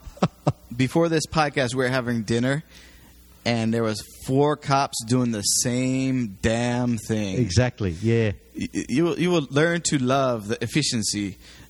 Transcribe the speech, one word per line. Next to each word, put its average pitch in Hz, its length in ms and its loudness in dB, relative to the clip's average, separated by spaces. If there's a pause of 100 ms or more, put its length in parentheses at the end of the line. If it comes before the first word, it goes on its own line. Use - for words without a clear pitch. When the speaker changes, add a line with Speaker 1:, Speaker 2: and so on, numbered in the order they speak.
(340)
Speaker 1:
<laughs> - 400 -4
before 147 360 2
this 160 160 0
podcast, 143 480 0
we 131 100 0
were 123 60 2
having 120 320 0
dinner, 120 400 0 (840)
and 113 300 0
there 117 80 2
was 107 200 -2 (240)
four 143 300 4
cops 139 480 0
doing 120 260 2
the 107 120 -4
same 127 960 -2
damn 120 560 0
thing. 107 420 -2
Speaker 2:
Exactly, 113 520 0 (100)
yeah. 113 320 2 (260)
Speaker 1:
Y-, - 140 -4
y-, 101 160 -4
you 143 160 2
will, 170 140 0
you 175 120 0
will 165 200 2
learn 160 400 2
to 147 80 2
love 123 500 0
the 113 160 -4
efficiency. 104 720 -2 (340)